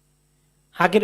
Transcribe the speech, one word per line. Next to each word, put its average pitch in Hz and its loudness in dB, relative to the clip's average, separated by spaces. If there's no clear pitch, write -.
আগের 185 2